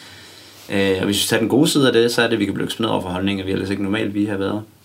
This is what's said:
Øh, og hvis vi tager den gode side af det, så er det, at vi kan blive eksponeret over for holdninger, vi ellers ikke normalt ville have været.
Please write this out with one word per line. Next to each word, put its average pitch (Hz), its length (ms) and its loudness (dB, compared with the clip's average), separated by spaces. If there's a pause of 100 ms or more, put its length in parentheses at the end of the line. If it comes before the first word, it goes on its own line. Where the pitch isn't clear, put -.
(720)
Øh, 98 280 2
og 98 60 -2
hvis 101 180 0
vi - 40 -4
tager 113 120 2
den 110 100 0
gode 147 180 4
side 139 200 2
af 120 60 2
det, 117 180 4
så 120 100 0
er 117 60 4
det, 117 60 -2
at 110 60 0
vi 101 60 0
kan 98 80 -2
blive - 120 -4
eksponeret 110 280 -4
over 101 80 0
for 92 80 -6
holdninger, 95 360 -2
vi 95 60 -4
ellers 98 180 -2
ikke 98 140 -4
normalt 104 300 -2
ville 104 140 0
have 101 120 -4
været. 101 220 -4 (240)